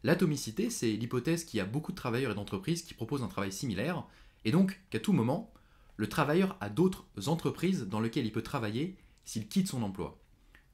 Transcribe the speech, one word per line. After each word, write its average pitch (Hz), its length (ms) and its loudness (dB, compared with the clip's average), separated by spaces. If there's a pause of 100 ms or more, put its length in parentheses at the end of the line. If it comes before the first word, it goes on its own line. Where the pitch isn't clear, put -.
L'atomicité, 170 640 2
c'est 113 220 0
l'hypothèse 123 520 -2
qu'il - 140 -4
y - 20 2
a 92 60 0
beaucoup 147 260 -4
de - 60 -8
travailleurs 123 340 0
et - 20 -2
d'entreprises 101 460 -4
qui - 140 -16
proposent 127 280 -4
un 101 60 -2
travail 101 240 -4
similaire, 135 520 -2 (420)
et 110 60 4
donc 190 360 4
qu'à 110 120 -2
tout 202 120 2
moment, 135 400 2 (460)
le 107 100 0
travailleur 165 540 4
a 104 80 -4
d'autres 170 360 2 (200)
entreprises 156 640 0
dans 107 120 0
lesquelles 117 240 0
il 104 80 -2
peut 110 80 0
travailler 127 560 -2 (300)
s'il - 220 -6
quitte 190 200 2
son 123 140 -2
emploi. 92 360 -6 (560)